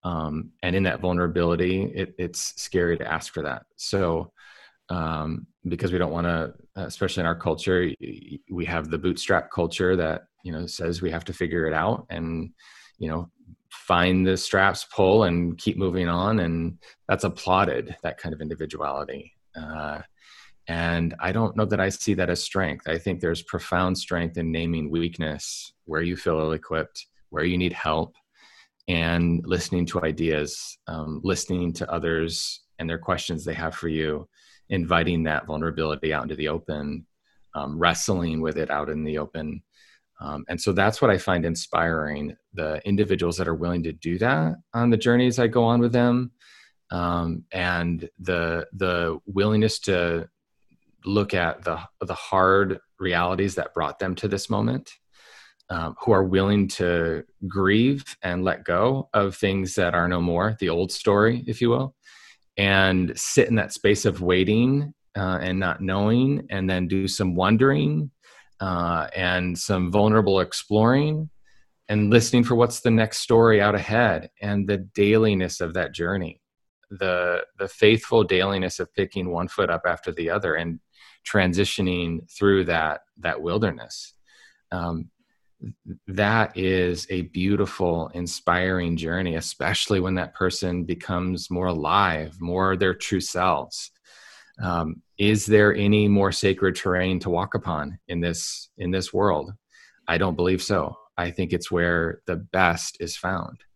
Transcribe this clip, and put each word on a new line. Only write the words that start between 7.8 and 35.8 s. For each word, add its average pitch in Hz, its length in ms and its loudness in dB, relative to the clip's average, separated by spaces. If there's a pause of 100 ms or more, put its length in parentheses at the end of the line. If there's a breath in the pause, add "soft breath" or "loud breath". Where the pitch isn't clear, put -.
y-, 80 180 -2
y-, - 380 -14 (120)
we 87 140 -4
have 80 260 -4
the 82 80 -4
bootstrap 90 520 0
culture 90 460 0
that, 80 260 -2 (220)
you 87 80 -10
know, 80 140 -8
says 85 360 -6
we 87 80 -2
have 82 160 -6
to 90 60 -10
figure 85 340 -2
it 78 80 -2
out 87 360 0
and, 82 400 -6 (480 loud breath)
you 82 100 -6
know, 85 220 -6 (400)
find 92 560 2
the 95 100 4
straps, 95 580 2
pull, 101 300 6
and 85 340 0
keep - 180 -2
moving 92 320 -2
on. 95 300 0
And 85 400 -2 (280 loud breath)
that's 98 180 0
applauded, 90 800 0
that - 140 -6
kind 80 180 -8
of - 60 -14
individuality. 73 960 -8 (200)
Uh, 76 460 -10 (680 loud breath)
and 85 520 -2
I 90 120 -2
don't 113 240 0
know 107 100 0
that 95 140 0
I 95 100 2
see - 240 -2
that 87 160 0
as 87 120 -2
strength. 85 460 -4
I 80 100 -2
think 87 220 -4
there's 85 220 -2
profound 90 560 -2
strength 85 400 -4
in 82 120 -2
naming 80 400 -2
weakness, 82 840 -6 (120)
where 80 180 -4
you 87 140 -4
feel 80 220 -2
ill-equipped, 78 680 -4 (220)
where 80 160 -4
you 90 140 0
need 90 160 0
help, 80 400 -2 (720 soft breath)
and 85 560 0
listening 87 400 -2
to 85 180 -2
ideas, 78 840 -4
um, 78 360 -8
listening 90 520 -2
to - 180 -8
others 82 680 -4 (160)
and 82 100 -6
their 82 100 -4
questions 82 460 -6
they 80 100 -6
have 80 200 -6
for 85 140 -6
you, 78 380 -2 (440 soft breath)
inviting 85 540 0
that 78 220 -2
vulnerability 78 640 -4